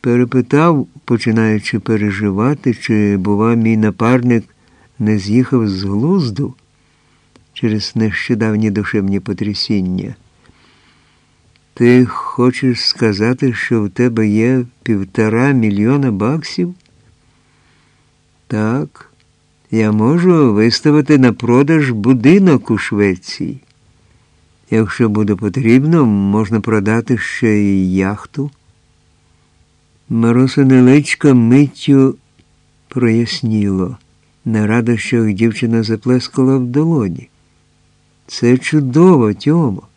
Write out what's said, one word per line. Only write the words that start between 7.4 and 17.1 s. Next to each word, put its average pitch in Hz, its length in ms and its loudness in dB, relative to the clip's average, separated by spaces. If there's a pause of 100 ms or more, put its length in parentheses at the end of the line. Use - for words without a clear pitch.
через 107 420 -4
нещодавні 110 760 -2
душевні 98 480 -2
потрясіння. 98 960 -6 (1600)
«Ти 123 320 4
хочеш - 760 -4
сказати, 117 720 -2
що 113 300 -2
в 101 60 -4
тебе 113 380 -2
є 120 380 0 (180)
півтора 110 680 -2
мільйона 117 600 0
баксів?» 156 640 -4 (1700)